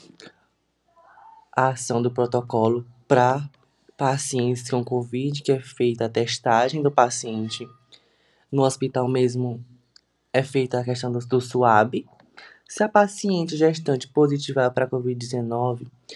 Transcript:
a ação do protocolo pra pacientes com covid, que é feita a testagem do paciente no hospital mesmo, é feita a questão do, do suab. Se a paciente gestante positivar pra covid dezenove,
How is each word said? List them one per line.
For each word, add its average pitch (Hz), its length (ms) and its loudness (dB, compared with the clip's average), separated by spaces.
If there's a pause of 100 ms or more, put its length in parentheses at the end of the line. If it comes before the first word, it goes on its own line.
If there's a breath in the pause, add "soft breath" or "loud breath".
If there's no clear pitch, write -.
(1600 loud breath)
a 131 140 4
ação 123 300 -2
do 123 120 0
protocolo 120 760 0 (220)
pra 131 420 2 (480)
pacientes 131 720 -2
com 123 140 -2
covid, 127 580 -4
que 139 100 0
é 131 80 0
feita 117 460 -2
a 113 40 -4
testagem 120 760 0
do 143 80 2
paciente 117 760 0 (840 soft breath)
no 139 120 2
hospital 131 440 0
mesmo, 123 560 -2 (680)
é 135 120 2
feita 127 360 -2
a 120 40 -2
questão 123 280 -4
do, 120 80 -4
do 123 220 0
suab. 120 680 2 (600 loud breath)
Se - 160 -4
a 214 40 2
paciente 196 720 0
gestante 160 500 0
positivar 143 640 2
pra 131 140 0
covid 127 320 -4
dezenove, 120 680 -4 (280 loud breath)